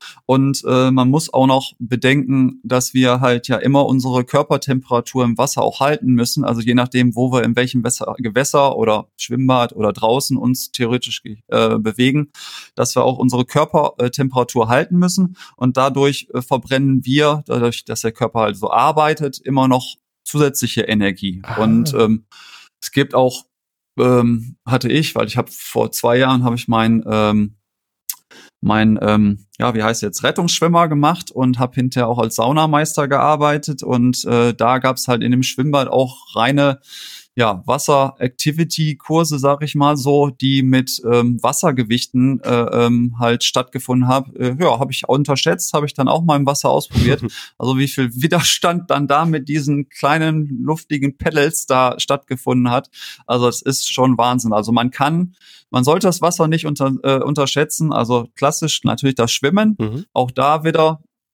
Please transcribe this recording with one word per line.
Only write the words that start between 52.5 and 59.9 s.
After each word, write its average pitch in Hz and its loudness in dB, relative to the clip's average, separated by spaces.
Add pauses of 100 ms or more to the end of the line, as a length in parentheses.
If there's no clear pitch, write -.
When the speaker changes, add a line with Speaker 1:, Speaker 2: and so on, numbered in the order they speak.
Speaker 1:
hat. 127 -2 (380)
Also 123 2
es 117 -4
ist - -4
schon 131 2
Wahnsinn. 117 0
Also 107 0
man 120 0
kann, 165 -2 (360)
man 127 0
sollte 175 2
das 175 0
Wasser 165 0
nicht 160 0
unter-, 139 -2
äh, 135 0
unterschätzen. 147 -2
Also 117 -2
klassisch - -2
natürlich 123 0
das 117 0
Schwimmen. 202 0
Speaker 2:
Mhm. 113 -6